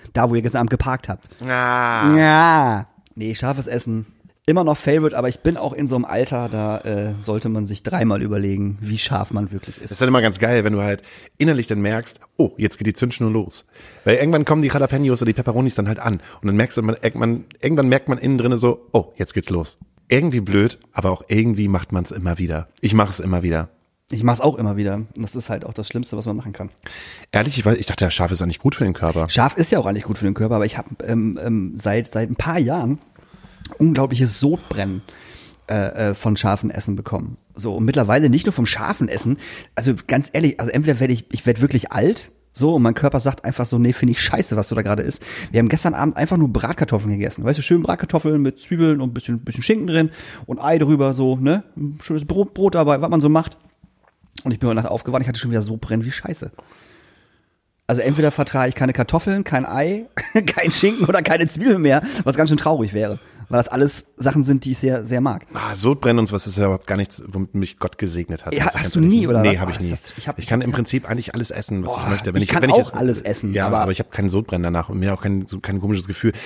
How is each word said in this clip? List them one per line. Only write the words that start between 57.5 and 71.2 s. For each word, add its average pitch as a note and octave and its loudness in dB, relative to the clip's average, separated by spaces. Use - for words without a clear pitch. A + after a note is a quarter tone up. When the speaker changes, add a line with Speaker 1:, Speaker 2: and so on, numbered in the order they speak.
Speaker 1:
Also A#2+ 0
entweder D3 2
vertrage C3 -2
ich C3 -6
keine C3 0
Kartoffeln, G3 0
kein - -2
Ei, E3+ -4
<laughs> G#3+ 4
kein - -2
Schinken G#3 2
oder F#3 2
keine E3 2
Zwiebeln F#3+ 2
mehr, C#3+ 6
was C3 0
ganz D#3 4
schön D3+ 4
traurig B2+ 0
wäre. G#2 -2
Weil A#2+ 2
das A#2 0
alles C#3 0
Sachen C3+ 2
sind, C3+ 2
die C3+ -4
ich A#2+ -4
sehr, B2+ -2
sehr B2 -2
mag. B2 -2
Speaker 2:
Ah, G#2 -6
Sodbrennen A#2 2
und A2 4
sowas G2+ -4
ist F#2+ -6
ja G2+ 2
überhaupt F#2+ 0
gar G2 -2
nichts, - -6
womit F#2+ -6
mich F#2+ -4
Gott - -6
gesegnet E2+ -6
hat, - -6
Speaker 1:
Ja, D3 0
Speaker 2:
muss - -2
ich - -8
Speaker 1:
hast D#3+ -4
Speaker 2:
ganz F3+ -2
Speaker 1:
du F3 2
Speaker 2:
ehrlich E3+ 6
Speaker 1:
nie, A#3 4
Speaker 2:
sagen. D#3+ -2
Speaker 1:
oder A2+ 4
Speaker 2:
Nee, G#2 4
Speaker 1:
was? F2+ -2
Speaker 2:
hab F2+ -2
ich E2+ -6
Speaker 1:
Oh, F#2+ -2
Speaker 2:
nie. F2 -2
Speaker 1:
das, - -8
ich - -12
hab, - -8
Speaker 2:
Ich - -10
Speaker 1:
ich - -12
Speaker 2:
kann A#2 2
im B2+ -2
Speaker 1:
hab - -4
Speaker 2:
Prinzip B2+ -2
eigentlich A#2 -6